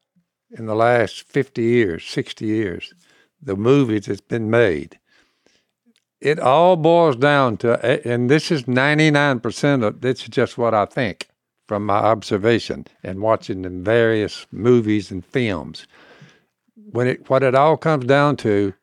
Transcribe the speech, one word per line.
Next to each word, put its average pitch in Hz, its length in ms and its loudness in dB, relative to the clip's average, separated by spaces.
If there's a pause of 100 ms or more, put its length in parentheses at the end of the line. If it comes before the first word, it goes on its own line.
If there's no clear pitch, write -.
<laughs> - 480 -20
in 113 160 -14
the 110 80 -4
last 113 480 0
fifty - 400 -4
years, 113 420 0
sixty - 420 -10
years, 107 480 -6 (480)
the 98 140 -6
movies 110 500 2
that's 101 140 -6
been 113 300 -6
made, 107 480 0 (1200)
it 151 180 0
all 170 380 4
boils 165 400 4
down 135 400 2
to, 117 260 0
a-, 123 240 -2
and 120 220 -2
this 151 220 2
is 143 180 -4
ninety-nine 143 720 2
percent 131 420 -2
of, 107 200 -4
this 123 200 -4
is - 60 -16
just 120 300 -2
what 117 160 0
I 104 100 2
think 110 440 -6 (380)
from 104 200 -4
my 101 100 0
observation 107 920 0 (160)
and 95 200 -10
watching 107 400 -2
the 92 80 -10
various 107 800 -2
movies 107 600 2
and 92 140 -10
films. 90 640 -6 (1080)
When 120 140 -2
it, - 240 -6
what 135 120 2
it 131 120 0
all 147 220 4
comes 151 280 -2
down 143 340 2
to 101 440 0